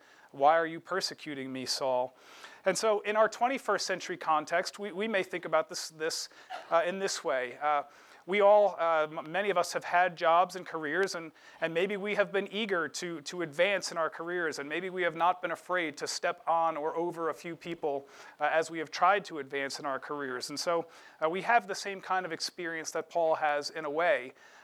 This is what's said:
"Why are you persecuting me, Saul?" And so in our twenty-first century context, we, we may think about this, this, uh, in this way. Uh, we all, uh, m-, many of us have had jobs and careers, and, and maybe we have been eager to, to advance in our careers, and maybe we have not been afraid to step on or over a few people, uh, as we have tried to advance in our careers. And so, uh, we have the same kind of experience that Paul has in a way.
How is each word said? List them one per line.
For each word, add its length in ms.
"Why 280
are 80
you 120
persecuting 720
me, 140
Saul?" 500
And 120
so 220
in 160
our 120
twenty-first 600
century 280
context, 600
we, 140
we 160
may 160
think 220
about 240
this, 200
this, 400
uh, 160
in 140
this 240
way. 380
Uh, 200
we 140
all, 400
uh, 320
m-, 180
many 200
of 80
us 160
have 100
had 320
jobs 400
and 100
careers, 500
and, 180
and 140
maybe 240
we 180
have 160
been 220
eager 340
to, 320
to 220
advance 500
in 60
our 120
careers, 500
and 100
maybe 200
we 120
have 160
not 240
been 100
afraid 460
to 100
step 400
on 300
or 180
over 320
a 60
few 200
people, 540
uh, 100
as 220
we 80
have 100
tried 360
to 140
advance 380
in 80
our 140
careers. 500
And 80
so, 280
uh, 80
we 120
have 260
the 80
same 240
kind 260
of 60
experience 600
that 180
Paul 260
has 360
in 120
a 60
way. 420